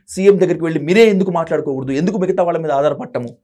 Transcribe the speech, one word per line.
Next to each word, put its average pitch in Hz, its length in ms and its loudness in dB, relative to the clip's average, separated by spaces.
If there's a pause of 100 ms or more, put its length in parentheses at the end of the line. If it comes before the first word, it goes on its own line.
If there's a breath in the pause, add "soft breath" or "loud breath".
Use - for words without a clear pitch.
సీఎం 196 320 2
దగ్గరికి 180 240 0
వెళ్ళి 165 160 -2
మీరే 185 260 4
ఎందుకు 190 260 2
మాట్లాడుకోకూడదు? 143 640 -4
ఎందుకు 185 220 -2
మిగతా 185 260 -2
వాళ్ళ 170 160 0
మీద 156 120 -4
ఆధారపడటము? 139 580 -2 (140)